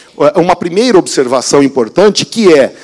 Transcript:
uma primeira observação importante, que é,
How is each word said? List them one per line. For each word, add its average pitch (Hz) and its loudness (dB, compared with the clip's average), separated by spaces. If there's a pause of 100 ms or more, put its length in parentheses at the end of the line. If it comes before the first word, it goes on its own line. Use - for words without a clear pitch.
(360)
uma 175 0
primeira 190 -2
observação 135 0
importante, 135 0
que 196 0
é, 131 0